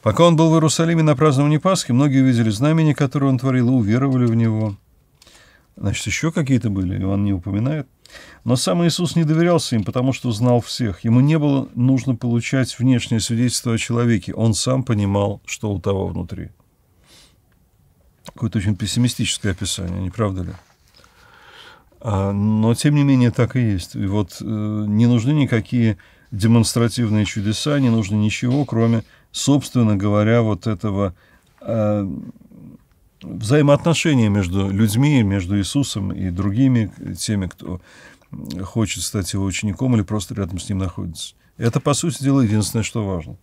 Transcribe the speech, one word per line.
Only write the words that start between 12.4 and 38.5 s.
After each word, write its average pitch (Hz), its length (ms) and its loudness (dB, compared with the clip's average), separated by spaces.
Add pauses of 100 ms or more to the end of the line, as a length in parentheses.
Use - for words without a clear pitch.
внешнее 120 420 2
свидетельство 117 520 -2
о 113 60 0
человеке. 117 560 0
Он 110 180 2
сам 127 320 -2
понимал, 101 600 0
что - 260 -6
у 92 80 -4
того 95 280 -2
внутри. 90 420 -8 (1800)
Какое-то - 320 -4
очень 98 180 0
пессимистическое 113 760 -2
описание, 92 500 -6
не 92 80 -6
правда 98 320 -4
ли? 87 100 -10 (1500)
А, 98 320 -2
но, 110 420 2
тем 147 200 2
не 143 100 4
менее, 127 260 4
так 117 260 -2
и 127 40 0
есть. 104 360 -2
И 110 100 -4
вот, 98 340 -2
э, - 40 -10
не 107 640 0
нужны 120 240 2
никакие 120 680 0 (360)
демонстративные 113 920 2
чудеса, 107 560 -2
не 131 80 2
нужно 107 280 0
ничего, 123 480 0
кроме, 117 400 0 (260)
собственно 123 680 0
говоря, 104 460 2
вот 107 240 -2
этого, 101 480 -2 (480)
э, 104 440 -2 (1160)
взаимоотношения 143 1040 2
между 98 420 0
людьми, 113 520 2
между 98 340 0
Иисусом 98 560 -2
и 92 180 -4
другими, 104 600 0 (240)
теми, 98 320 -4
кто - 340 -10 (840)